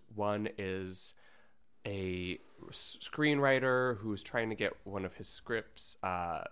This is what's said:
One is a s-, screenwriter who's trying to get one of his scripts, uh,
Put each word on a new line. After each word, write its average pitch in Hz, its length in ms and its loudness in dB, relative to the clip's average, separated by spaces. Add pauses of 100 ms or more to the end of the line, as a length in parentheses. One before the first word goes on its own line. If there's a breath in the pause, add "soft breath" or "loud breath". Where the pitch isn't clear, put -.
(140)
One 104 440 0
is 95 580 -4 (720 soft breath)
a 92 540 -2 (300)
s-, - 320 -4
screenwriter 131 960 4
who's 104 260 -2
trying 113 260 0
to 110 60 -2
get 101 180 2 (100)
one 98 220 -2
of 90 100 -4
his - 120 -10
scripts, - 760 -4
uh, 87 480 -2